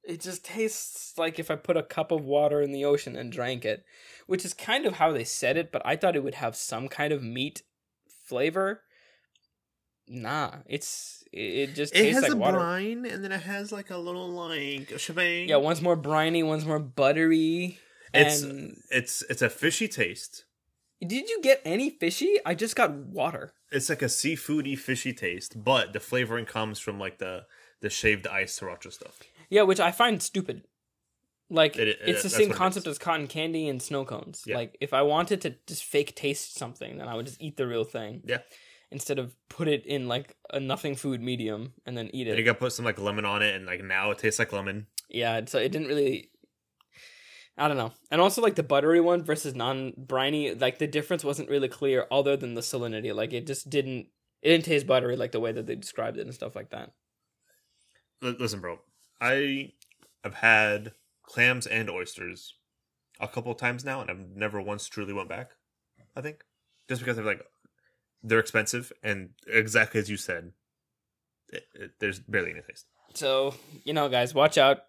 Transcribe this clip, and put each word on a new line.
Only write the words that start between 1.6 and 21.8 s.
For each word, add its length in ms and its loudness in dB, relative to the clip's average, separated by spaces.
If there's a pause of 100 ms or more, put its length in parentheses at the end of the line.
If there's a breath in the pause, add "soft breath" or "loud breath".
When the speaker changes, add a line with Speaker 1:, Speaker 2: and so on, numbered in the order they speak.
Speaker 1:
a 60 0
cup 280 -2
of 140 0
water 360 4
in 100 2
the 140 -2
ocean 300 2
and 160 -8
drank 340 -4
it, 200 -2 (400 loud breath)
which 200 -2
is 80 -8
kind 320 -2
of 100 2
how 160 6
they 120 0
said 340 0
it, 140 -2
but 140 -2
I 100 2
thought 200 2
it 80 0
would 120 -4
have 200 -4
some 320 -6
kind 260 -2
of 80 -2
meat 400 -6 (640)
flavor. 560 0 (1300 soft breath)
Nah, 480 -4 (100)
it's, 680 -8
it, 380 -2
it 60 -12
just 200 -4
Speaker 2:
It 40 10
Speaker 1:
tastes 160 8
Speaker 2:
has 80 6
Speaker 1:
like 100 4
Speaker 2:
a 20 2
Speaker 1:
water. 220 4
Speaker 2:
brine, 480 -2
and 180 -6
then 80 -6
it 100 -4
has, 300 -8
like, 200 -10
a 60 -8
little, 320 -8
like, 640 -6
a 80 -10
shebang. 480 0
Speaker 1:
Yeah, 100 6
one's 240 4
more 140 6
briny, 480 2
one's 220 0
more 140 0
buttery. 1000 4 (360 loud breath)
Speaker 2:
It's, 280 8
Speaker 1:
And 340 -8 (140)
Speaker 2:
it's, 400 -2
it's 120 -2
a 80 4
fishy 380 0
taste. 560 -4 (560)
Speaker 1:
Did 300 -6
you 120 -2
get 220 6
any 280 0